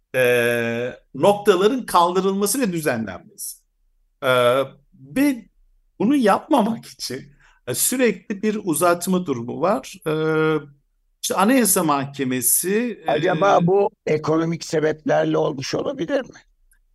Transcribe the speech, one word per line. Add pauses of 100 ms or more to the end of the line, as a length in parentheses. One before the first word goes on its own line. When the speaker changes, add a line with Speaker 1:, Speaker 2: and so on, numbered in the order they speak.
(140)
Speaker 1:
e, (220)
noktaların
kaldırılması
ve
düzenlenmesi. (680)
E, (320)
ve (540)
bunu
yapmamak
için, (460)
e,
sürekli
bir
uzatma
durumu
var.
E, (1120)
işte
Anayasa
Mahkemesi,
e,
Speaker 2:
Acaba
bu (160)
ekonomik
sebeplerle
olmuş
olabilir
mi? (560)